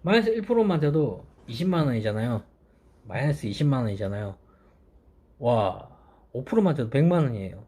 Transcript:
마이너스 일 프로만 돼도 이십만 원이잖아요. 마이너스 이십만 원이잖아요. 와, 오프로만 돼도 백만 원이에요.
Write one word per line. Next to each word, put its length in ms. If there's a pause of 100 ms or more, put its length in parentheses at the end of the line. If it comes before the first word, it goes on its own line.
마이너스 280
일 120
프로만 380
돼도 440 (220)
이십만 400
원이잖아요. 560 (640)
마이너스 420
이십만 380
원이잖아요. 500 (1040)
와, 500 (440)
오프로만 420
돼도 160
백만 320
원이에요. 460